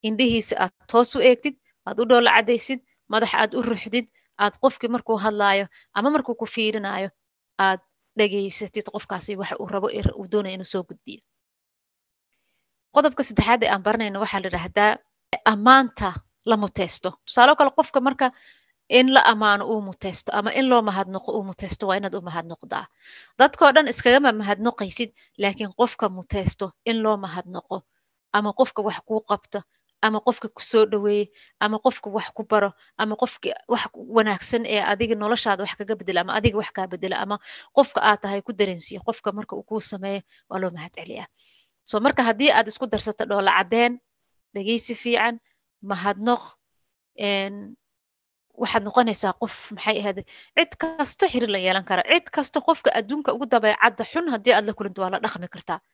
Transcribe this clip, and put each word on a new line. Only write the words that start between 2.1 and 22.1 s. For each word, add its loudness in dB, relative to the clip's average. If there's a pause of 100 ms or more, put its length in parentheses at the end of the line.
caddaysid, 2 (300)
madaxa 0
aad 2
u -2
ruxdid, -2 (320)
aad 0
qofkii 2
markuu -2
hadlaayo, 2 (280)
ama 0
markuu -2
ku -8
fiirinaayo, -4 (500)
aad 2 (360)
dhegeysatid -2
qofkaasi -8
waxa -8
uu -10
rabo, -4
ee -6
uu -12
doonayo -2
inuu -12
soo -4
gudbiyo. -18 (1700)
Qodobka 2
saddexaad 2
ee 2
aan -2
baranayno -2
waxaa -4
la -6
yidhaahdaa 2 (520)
ammaanta 6 (380)
la 4
muteysto. -4 (140)
Tusaale 6
oo 4
kale, 4
qofka 0
marka 0 (640)
in 6
la 8
ammaano 4
uu -4
muteysto, -10
ama -2
in 2
loo 6
mahadnaqo -4
uu -4
muteysto, -10
waa 2
inaad -6